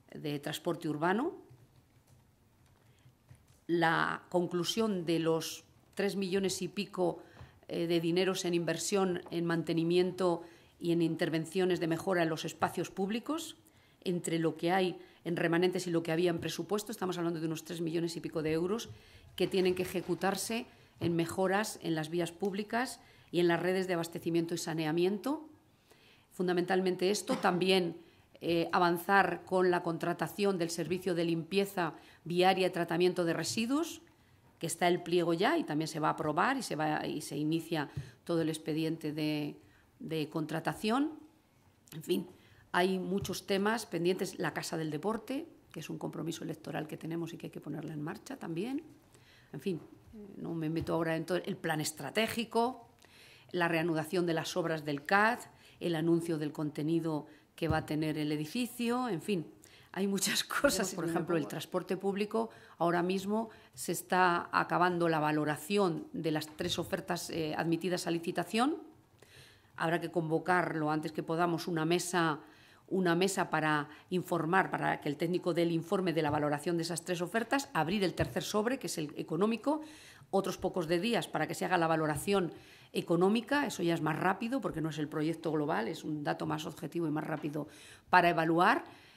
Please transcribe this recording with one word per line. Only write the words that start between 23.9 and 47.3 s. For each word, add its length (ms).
abastecimiento 600
y 40
saneamiento. 880
Fundamentalmente 760
esto, 280
también, 600
eh, 320
avanzar 720
con 260
la 100
contratación 760
del 120
servicio 460
de 80
limpieza 720
viaria 420
y 40
tratamiento 520
de 100
residuos, 680
que 40
está 200
el 140
pliego 320
ya 240
y 80
también 240
se 100
va 80
a 40
aprobar 440
y 60
se 160
va, 280
y 140
se 160
inicia 540
todo 180
el 60
expediente 640
de, 460
de 300
contratación. 840
En 80
fin, 260
hay 260
muchos 480
temas 400
pendientes. 540
La 140
Casa 240
del 120
Deporte, 600
que 100
es 80
un 80
compromiso 480
electoral 420
que 80
tenemos 380